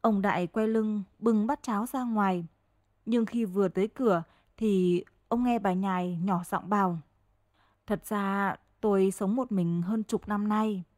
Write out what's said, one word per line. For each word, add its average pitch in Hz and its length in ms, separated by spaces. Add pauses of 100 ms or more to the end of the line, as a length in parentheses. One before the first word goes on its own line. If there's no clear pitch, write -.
Ông 208 220
Đại 180 240
quay 220 220
lưng 214 340 (160)
bưng 220 280
bát 294 160
cháo 220 240
ra 254 160
ngoài, 196 440 (600)
nhưng 226 200
khi 233 180
vừa 190 240
tới 190 200
cửa 208 340 (340)
thì 185 480 (240)
ông 240 160
nghe 240 140
bà 202 140
nhài 180 500
nhỏ 185 220
giọng - 240
bảo: 190 300 (880)
"Thật 208 200
ra 196 500 (240)
tôi 196 300
sống 202 260
một 254 160
mình 170 300
hơn 220 200
chục - 260
năm 208 200
nay. 214 360 (140)